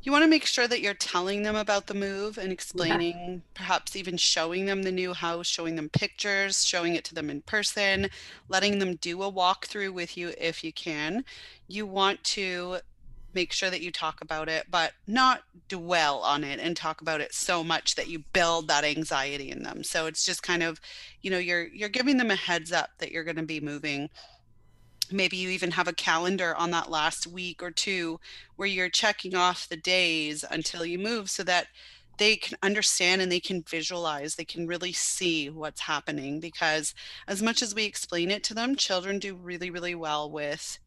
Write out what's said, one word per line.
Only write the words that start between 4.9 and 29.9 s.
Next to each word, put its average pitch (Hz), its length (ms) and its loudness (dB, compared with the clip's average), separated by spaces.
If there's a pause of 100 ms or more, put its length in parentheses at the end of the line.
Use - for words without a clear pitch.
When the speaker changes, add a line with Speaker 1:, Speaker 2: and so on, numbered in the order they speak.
Speaker 1:
new 185 200 -2
house, 170 340 -2
showing 165 300 -2
them 151 140 -6
pictures, 196 760 0
showing 170 300 2
it 160 120 -2
to - 80 -12
them 156 140 -4
in 143 140 -6
person, 196 680 2 (400)
letting 196 300 4
them 185 180 0
do 175 260 -4
a 196 100 -2
walkthrough 190 600 0
with 175 240 -6
you 175 220 -6
if 165 260 -2
you 160 80 -6
can. 160 520 -4 (440)
You 208 180 -6
want 196 380 2
to 180 540 -2 (560)
make 180 180 0
sure 190 180 0
that 170 120 -4
you 175 100 -8
talk 160 300 -4
about 156 260 -4
it, 160 220 -2
but 165 240 2 (120)
not 254 360 4 (260)
dwell 170 520 2
on 143 240 2
it 139 140 -4
and 160 180 -2
talk 156 260 -4
about 156 180 -2
it - 140 -6
so 175 280 0
much 160 320 0
that 127 140 -4
you 160 120 -8 (120)
build 170 360 4
that 151 160 4
anxiety 143 680 -2
in - 120 -8
them. - 220 -8
So 165 220 0
it's 160 180 -2
just 180 180 -2
kind 175 200 2
of, 165 180 -2 (400)
you 190 100 -4
know, 185 80 2
you're, 175 300 0
you're 208 220 -6
giving 254 260 4
them 240 140 4
a 196 60 4
heads 170 360 0
up 165 260 2
that - 140 -6
you're 165 120 -4
gonna 160 200 -4
be 156 160 -6
moving. 147 480 -4 (1040)
Maybe 185 240 0
you 185 140 -2
even 180 220 0
have 175 160 2
a 175 40 -2
calendar 175 640 2
on 170 140 2
that 170 200 0
last 156 360 0
week 175 360 -8
or 180 80 -8
two 170 500 -2 (360)
where 196 120 -2
you're 185 200 0
checking 190 460 2
off 180 340 4
the 175 80 -6
days 160 760 2